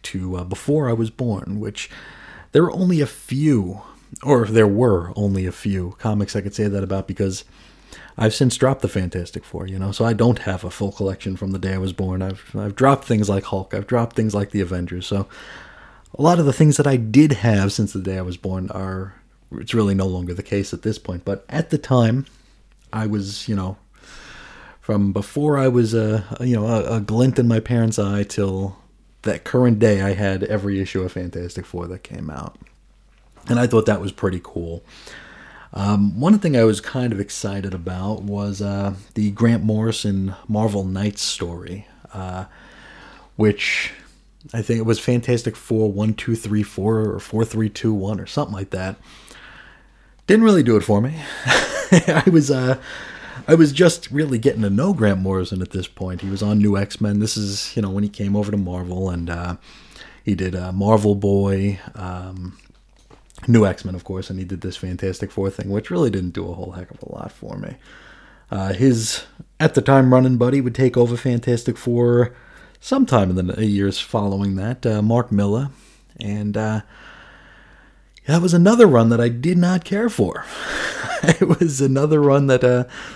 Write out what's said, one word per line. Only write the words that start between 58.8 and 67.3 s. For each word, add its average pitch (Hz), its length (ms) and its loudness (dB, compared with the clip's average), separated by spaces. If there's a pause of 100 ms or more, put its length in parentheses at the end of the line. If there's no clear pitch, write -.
and, 87 220 -6
uh, 87 260 -8 (640)
he 104 120 0
did, 92 200 -4
uh, 92 180 -6
Marvel 104 420 4
Boy, 98 640 0 (160)
um, 92 640 -12 (880)
New 113 180 6
X-Men, 92 300 -2
of 90 100 -12
course, 95 240 -10
and 95 100 -8
he 95 60 -8
did 90 160 -10
this 92 160 -10
Fantastic 92 540 -6
Four 98 180 -2
thing, 98 220 -8
which 104 200 -4
really 170 200 2
didn't 90 240 -4
do 90 160 -8
a - 20 -10
whole 87 200 -12
heck 87 180 -14
of - 120 -18
a - 120 -16
lot - 180 -12